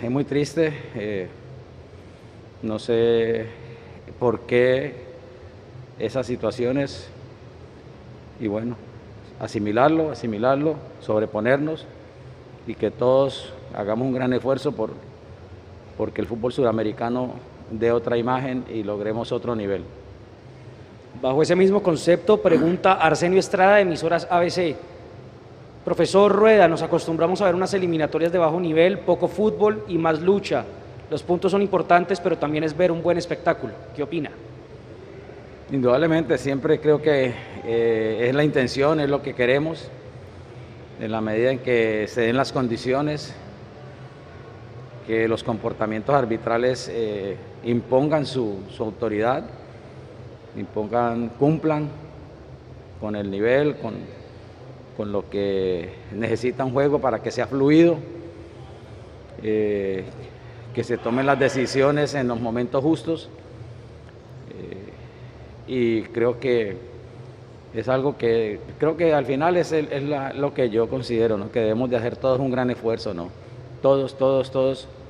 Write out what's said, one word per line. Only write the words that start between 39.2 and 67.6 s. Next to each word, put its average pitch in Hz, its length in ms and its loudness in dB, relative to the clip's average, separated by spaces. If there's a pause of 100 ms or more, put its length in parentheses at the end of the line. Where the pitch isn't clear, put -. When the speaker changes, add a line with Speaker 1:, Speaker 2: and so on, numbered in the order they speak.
Speaker 1:
que 135 100 -6
queremos, 143 560 2 (1120)
en 110 100 -6
la 110 120 -2
medida 110 280 2
en 127 100 -2
que 113 480 2
se 123 120 -2
den 117 160 2
las 131 160 2
condiciones, 131 800 -2 (1700)
que 113 220 2
los 110 140 0
comportamientos 107 720 -2
arbitrales, 120 800 0
eh, 101 460 -4 (260)
impongan 131 640 2
su, 110 320 -2 (100)
su - 160 -6
autoridad, 110 600 -2 (1120)
impongan, 117 800 -2
cumplan 151 500 2 (1120)
con 104 160 -4
el 101 140 -4
nivel, 127 460 2
con, 98 440 -10 (760)
con 104 160 -4
lo 98 180 -2
que 95 580 0 (260)
necesita 117 480 -2
un 127 120 -2
juego 139 260 4
para 117 220 0
que 113 80 -4
sea 120 160 -2
fluido, 151 500 6 (1500)
eh, 104 640 0 (680)
que 117 100 0
se 120 140 -2
tomen 123 260 0
las 139 140 4
decisiones 135 760 2
en 135 160 0
los 120 100 -2
momentos 120 440 -2
justos, 160 480 -2 (1200)
eh, - 1200 -16
y 117 300 2
creo 120 360 0
que 113 380 0 (960)